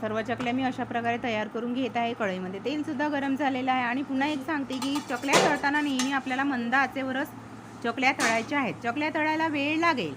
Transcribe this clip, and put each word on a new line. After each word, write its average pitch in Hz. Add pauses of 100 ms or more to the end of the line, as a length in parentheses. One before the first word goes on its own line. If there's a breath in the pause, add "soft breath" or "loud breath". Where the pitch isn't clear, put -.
सर्व 220
चकल्या 240
मी 262
अशा 262
प्रकारे 233
तयार 214
करून 240
घेत 247
आहे. 233
कढईमध्ये 190
तेलसुद्धा 294
गरम 277
झालेलं 262
आहे. 254
आणि 247
पुन्हा 277
एक 294
सांगते 277
की 277 (120)
चकल्या 277
तळताना 285
नेहमी 269
आपल्याला 262
मंद 240
आचेवरच 262 (560)
चकल्या 254
तळायच्या 233
आहेत. 233
चकल्या 294
तळायला 311
वेळ 294
लागेल, 254